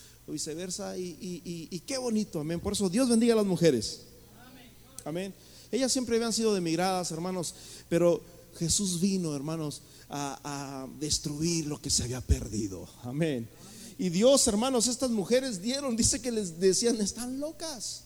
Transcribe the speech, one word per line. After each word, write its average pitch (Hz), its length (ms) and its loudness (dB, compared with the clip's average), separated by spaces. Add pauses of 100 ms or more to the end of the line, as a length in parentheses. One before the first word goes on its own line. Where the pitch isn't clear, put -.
(260)
o 147 60 -10
viceversa. 180 640 -6
Y, 180 200 -8
y, 180 260 -8
y, 170 260 -8
y 175 100 -8
qué 269 160 -6
bonito, 220 440 -2
amén. 165 200 -2
Por 208 140 -2
eso 196 160 2
Dios 240 180 4
bendiga 233 240 6
a 220 40 4
las 208 100 4
mujeres. 165 560 4 (1040)
Amén. 185 260 -4 (400)
Ellas 247 180 2
siempre 233 260 2
habían 226 160 2
sido 220 220 4
de 190 60 2
mi 165 120 0
gradas, 180 380 0
hermanos, 175 440 -4 (340)
pero 170 340 6 (360)
Jesús 175 420 0
vino, 185 340 2
hermanos, 151 460 -4 (280)
a, 139 760 -6
a 127 40 -10 (120)
destruir 151 640 -2
lo 147 140 -4
que 139 100 -6
se - 140 2
había 120 160 -6
perdido. 107 680 -2 (140)
Amén. 127 460 -2 (500)
Y 185 120 0
Dios, 233 360 6
hermanos, 233 400 2
estas 247 240 -2
mujeres 226 520 0
dieron, 262 340 -2
dice 240 240 2
que 254 100 -4
les 185 300 -4
decían, 196 400 4
"Están 247 400 -4
locas". 302 640 -8